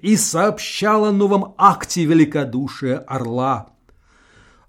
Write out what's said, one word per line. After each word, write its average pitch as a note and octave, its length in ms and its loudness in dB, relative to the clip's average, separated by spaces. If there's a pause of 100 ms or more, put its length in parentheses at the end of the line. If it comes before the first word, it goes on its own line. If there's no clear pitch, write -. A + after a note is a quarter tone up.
и G#3 160 2
сообщал G#3 880 0
о G#3+ 80 0
новом G3 460 0
акте F3+ 460 2
великодушия C#3 920 0
орла. B2+ 720 -6 (1000)